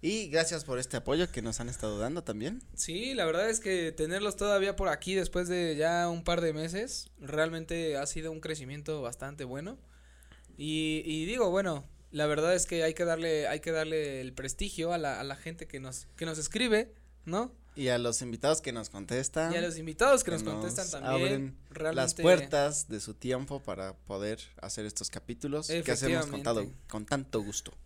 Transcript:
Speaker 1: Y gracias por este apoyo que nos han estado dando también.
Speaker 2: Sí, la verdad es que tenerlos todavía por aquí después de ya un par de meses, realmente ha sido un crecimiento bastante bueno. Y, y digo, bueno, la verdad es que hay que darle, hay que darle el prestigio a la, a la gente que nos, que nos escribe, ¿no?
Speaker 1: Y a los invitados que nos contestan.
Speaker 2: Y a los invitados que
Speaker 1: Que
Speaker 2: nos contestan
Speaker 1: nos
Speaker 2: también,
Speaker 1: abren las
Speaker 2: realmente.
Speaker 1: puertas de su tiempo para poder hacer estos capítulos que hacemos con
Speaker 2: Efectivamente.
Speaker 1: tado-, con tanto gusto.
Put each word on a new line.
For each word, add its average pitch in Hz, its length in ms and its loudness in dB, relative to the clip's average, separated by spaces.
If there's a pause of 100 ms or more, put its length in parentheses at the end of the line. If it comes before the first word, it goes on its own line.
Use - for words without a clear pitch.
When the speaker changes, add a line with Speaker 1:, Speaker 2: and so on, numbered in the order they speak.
Speaker 1:
Y 208 280 0
gracias 160 360 2
por 127 140 -2
este 127 200 -4
apoyo 165 340 2
que 120 100 -4
nos 117 160 -2
han 120 100 -4
estado 107 300 -4
dando 139 240 -2
también. 131 400 -4 (140)
Speaker 2:
Sí, 220 380 -4
la 214 100 2
verdad 170 260 2
es 220 80 2
que 180 320 0
tenerlos 190 460 0
todavía 196 400 4
por 190 140 2
aquí 185 260 0
después 180 320 0
de 175 260 2
ya 170 340 4
un 170 140 -2
par 170 180 2
de 165 120 2
meses, 170 680 -4
realmente 160 800 0
ha 139 100 -2
sido 160 240 -4
un 160 80 -8
crecimiento 147 640 -6
bastante 139 400 -8
bueno. 143 340 -8 (800)
Y, 156 480 0
y 156 220 -2
digo, 220 240 2
bueno, 175 340 0 (280)
la 151 140 2
verdad 151 280 4
es 175 120 2
que 165 180 0
hay 160 100 4
que 170 100 0
darle, 165 440 2
hay 151 100 0
que 165 140 -4
darle 156 480 0
el 131 120 -8
prestigio 165 600 -4
a 175 60 2
la, 139 200 -2
a 123 60 -4
la 139 100 -6
gente 165 320 -10
que 139 140 -10
nos, 131 340 -10
que 165 120 -6
nos 156 120 -4
escribe, 220 560 2 (300)
¿no? 214 280 -2 (220)
Speaker 1:
Y 135 140 0
a 123 100 4
los 120 240 0
invitados 127 380 2
que 139 100 -6
nos 113 200 -6
contestan. 131 640 -2
Speaker 2:
Y 170 40 0
a 170 40 2
los 170 180 -2
invitados 185 440 6
que - 80 0
Speaker 1:
Que 165 60 0
Speaker 2:
nos 110 80 -2
contestan 113 400 -2
Speaker 1:
nos - 80 -6
Speaker 2:
también, 135 200 -2
Speaker 1:
abren 135 440 2 (140)
las - 80 -14
Speaker 2:
realmente. 156 440 0
Speaker 1:
puertas 147 680 6
de 107 120 -4
su 107 140 -8
tiempo 131 500 -2
para 95 300 -6
poder 101 440 -4 (240)
hacer 107 240 -6
estos - 240 -6
capítulos 147 560 -6
que 165 120 0 (120)
hacemos 131 360 2
con 139 140 -6
Speaker 2:
Efectivamente. 92 40 -10
Speaker 1:
tado-, 113 280 0 (160)
con 107 160 -6
tanto 131 380 -2
gusto. 101 300 -8 (140)